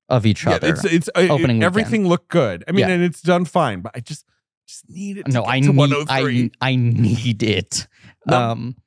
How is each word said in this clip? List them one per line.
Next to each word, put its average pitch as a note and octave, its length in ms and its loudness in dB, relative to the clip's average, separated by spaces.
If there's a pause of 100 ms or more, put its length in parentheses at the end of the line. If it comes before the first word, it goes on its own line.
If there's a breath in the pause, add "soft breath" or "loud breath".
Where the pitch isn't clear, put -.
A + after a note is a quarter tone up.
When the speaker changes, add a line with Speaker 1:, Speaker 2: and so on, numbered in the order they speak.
Speaker 1:
of A2+ 200 2
each - 180 2
Speaker 2:
Yeah, - 100 2
Speaker 1:
other. - 140 0
Speaker 2:
it's, E3 160 -2
it's, E3 300 0
uh, F#3 160 4
Speaker 1:
Opening B2 320 2
Speaker 2:
everything G#3+ 380 0
Speaker 1:
weekend. F#3 80 2
Speaker 2:
looked F3 200 0
good. A2 380 0
I E3 60 -6
mean, - 140 4
Speaker 1:
Yeah. F#3 80 0
Speaker 2:
and F3 80 2
it's F3 180 -2
done F3 240 2
fine, A#2 360 -2
but G#2+ 140 -12
I - 60 -10
just, - 240 -16 (420)
just - 220 -20
need G3 300 -10
it - 60 -16
to C#3+ 60 -2
Speaker 1:
No, B2 120 0
Speaker 2:
get A2 60 -4
Speaker 1:
I C3 120 0
Speaker 2:
to C#3+ 60 4
Speaker 1:
need, C#3+ 100 4
Speaker 2:
one C#3 160 4
oh D3 120 -2
three. C3 460 0 (100)
Speaker 1:
I, C3 100 0
I C3 40 0
need A#2 680 0
it. - 440 -4 (400 soft breath)
Speaker 2:
No. B2 100 2 (140)
Speaker 1:
Um, A#2+ 240 -8 (120)